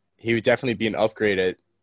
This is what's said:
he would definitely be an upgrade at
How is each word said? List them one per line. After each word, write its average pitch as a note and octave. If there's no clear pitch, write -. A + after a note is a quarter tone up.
he A#2
would A2+
definitely A#2+
be A2
an G#2
upgrade G#2
at F#2